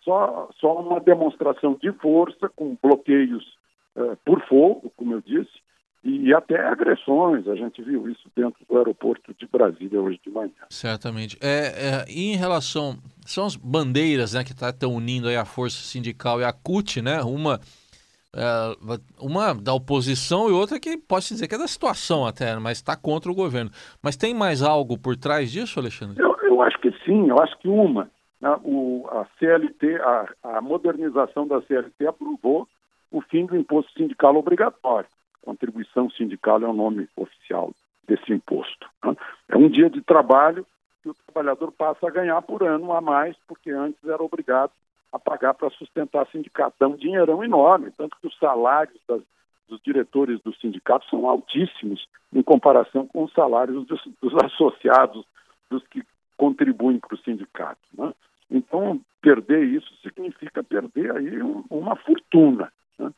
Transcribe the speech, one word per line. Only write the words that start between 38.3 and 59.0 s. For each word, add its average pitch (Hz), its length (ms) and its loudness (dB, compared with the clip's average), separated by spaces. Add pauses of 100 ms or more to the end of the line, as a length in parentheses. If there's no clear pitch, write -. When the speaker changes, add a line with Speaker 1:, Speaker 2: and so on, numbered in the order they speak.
Speaker 1:
imposto, - 560 -6 (160)
né? - 100 -2 (360)
É - 80 2
um 143 100 10
dia - 220 6
de 285 120 -6
trabalho 156 640 6 (380)
que 156 60 -10
o 151 60 -14 (100)
trabalhador 147 480 -4
passa 156 340 -4
a 165 40 -2
ganhar 170 320 -2
por 208 200 -4
ano 170 300 -2
a 170 80 0
mais, 156 340 -2 (100)
porque - 260 -14
antes 143 340 -6
era 160 180 -4
obrigado 143 480 -2 (400)
a 135 80 -10
pagar 135 340 0
pra 147 180 -4
sustentar 147 560 -4
sindicato. 147 520 -4
Dá 135 80 4
um 143 80 -2
dinheirão 165 480 0
enorme, 165 540 4
tanto 151 240 -10
que 170 60 -10
os - 100 -14
salários 139 680 0
das, 117 160 -4 (460)
dos 113 140 -18
diretores 135 580 -2
do 110 160 -10
sindicato 117 540 -2
são 123 180 -2
altíssimos 123 800 -4 (240)
em 131 100 0
comparação 135 680 4
com 160 180 -4
os 151 80 -12
salários 127 540 0
dos, - 140 -8 (200)
dos 127 200 -2
associados, 131 840 2 (440)
dos 254 180 -6
que 269 140 -12 (360)
contribuem 123 600 2
pro 110 200 -10
sindicato, 98 640 -10 (120)
né? 113 200 -8 (360)
Então, 247 520 -2 (200)